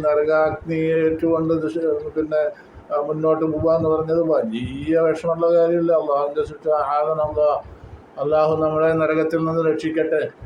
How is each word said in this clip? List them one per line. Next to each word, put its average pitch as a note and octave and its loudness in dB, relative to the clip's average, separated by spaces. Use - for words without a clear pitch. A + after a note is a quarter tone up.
നരകാഗ്നി D#3 0
ഏറ്റുകൊണ്ട് D#3+ 0
ദുഷ-, D#3 -2
പിന്നെ, D3+ 0
ആ, D3 -2
മുന്നോട്ട് D#3 0
പോവുക D#3+ 0
എന്ന് D#3+ 0
പറഞ്ഞത് D#3+ 0
വലിയ B2+ -2
വിഷമമുള്ള E3 0
കാര്യമില്ല. E3+ 2
അള്ളാഹുവിൻ്റെ C#3+ 0
ശിക്ഷ, D#3 -12
ആദന D#3 0
അള്ളാഹ്, D3+ 2
അള്ളാഹു D#3 2
നമ്മളെ D#3 2
നരകത്തിൽ D#3+ 0
നിന്ന് E3 0
രക്ഷിക്കട്ടെ. D#3 -2